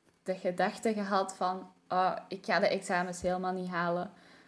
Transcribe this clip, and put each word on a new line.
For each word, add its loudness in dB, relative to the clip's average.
de -2
gedachte 0
gehad 0
van, -2
"Oh, 2
ik -10
ga 4
de 4
examens 0
helemaal 0
niet -4
halen." 0